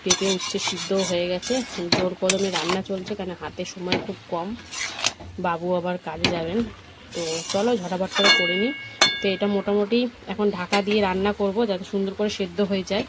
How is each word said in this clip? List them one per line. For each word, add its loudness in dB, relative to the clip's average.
পেঁপে 2
উচ্ছে -4
সিদ্ধ -4
হয়ে 2
গেছে। -2
জোর 2
কদমে 4
রান্না 0
চলছে, -4
কারণ -6
হাতে -8
সময় -2
খুব -8
কম, -2
বাবু -2
আবার -2
কাজে -2
যাবেন। -2
তো -6
চলো 2
ঝটাপট -2
করে 6
করে 2
নিই। 2
তো -4
এটা 0
মোটামুটি 2
এখন 2
ঢাকা 0
দিয়ে 4
রান্না 2
করব, 2
যাতে 0
সুন্দর 0
করে 2
সেদ্ধ -4
হয়ে 0
যায়। 2